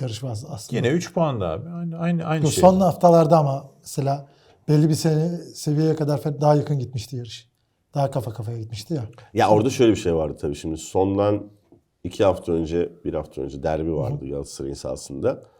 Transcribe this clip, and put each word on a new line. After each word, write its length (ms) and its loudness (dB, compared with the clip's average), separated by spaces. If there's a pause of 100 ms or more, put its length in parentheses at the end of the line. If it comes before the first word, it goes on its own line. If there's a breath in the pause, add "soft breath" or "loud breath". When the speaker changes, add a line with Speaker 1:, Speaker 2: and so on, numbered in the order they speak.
Speaker 1:
yarışma 300 -8
as-, 200 -8
aslında. 260 -10
Speaker 2:
Yine 200 0
üç 180 -6
puan 260 0
da 80 -2
abi. 200 -6
Aynı, 300 -8
aynı, 260 -2
aynı 200 0
Speaker 1:
Yok, 80 2
Speaker 2:
şey. 80 -2
Speaker 1:
son 200 8
haftalarda 580 6
ama 260 0 (160)
mesela 460 -4 (420 soft breath)
belli 200 6
bir 60 2
sene, 340 2 (260)
seviyeye 420 0
kadar 220 0
fe-, 220 -6
daha 140 6
yakın 240 0
gitmişti 380 -8
yarış. 320 -14 (460)
Daha 160 0
kafa 220 -4
kafaya 260 -8
gitmişti 360 -8
ya. 80 -4 (320 soft breath)
Speaker 3:
Ya 160 4
orada 200 6
şöyle 220 6
bir 40 2
şey 180 0
vardı 260 -2
tabii 140 -4
şimdi. 220 -8
Sondan 640 0 (640)
iki 200 -2
hafta 280 2
önce, 400 -2 (120)
bir 100 -4
hafta 280 -8
önce 200 -10
derbi 320 -2
vardı 260 -4
Speaker 1:
Hı 60 -12
hı. 40 -10
Speaker 3:
Galatasaray'ın 440 -8
sahasında. 680 -6 (180 soft breath)